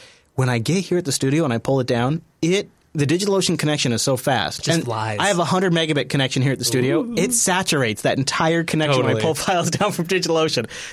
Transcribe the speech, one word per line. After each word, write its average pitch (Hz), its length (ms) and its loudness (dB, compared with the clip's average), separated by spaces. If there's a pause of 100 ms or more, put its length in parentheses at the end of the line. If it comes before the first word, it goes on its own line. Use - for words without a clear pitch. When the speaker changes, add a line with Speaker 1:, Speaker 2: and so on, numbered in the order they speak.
(360)
Speaker 1:
when 131 120 0
I 120 120 0
get 170 240 0
here 180 140 0
at 175 60 -2
the 139 80 -2
studio 139 320 0
and 135 80 0
I 117 60 0
pull 135 220 0
it 120 80 -4
down, 131 340 0 (180)
it, 190 300 0 (260)
the 143 100 2
DigitalOcean 185 520 0
connection 147 340 0
is 113 100 -2
so 135 140 0
fast. 117 460 -2
Speaker 2:
Just 165 140 2
Speaker 1:
And 160 80 -2
Speaker 2:
flies. 110 340 -4
Speaker 1:
I 160 80 0
have 196 140 2
a 170 40 2
hundred 185 280 2
megabit 156 380 0
connection 135 320 0
here 139 100 2
at 127 80 -4
the 123 40 -4
studio. 131 380 2
Speaker 2:
Ooh. 233 140 -6
Speaker 1:
It 208 160 0
saturates 170 680 0
that 127 160 2
entire 165 440 0
connection 156 360 0
when 127 80 2
I 131 80 2
Speaker 2:
Totally. 117 80 0
Speaker 1:
pull 160 120 2
<laughs> - 120 -4
files 175 220 0
down 196 220 0
from 170 160 -4
DigitalOcean. 160 640 0 (220)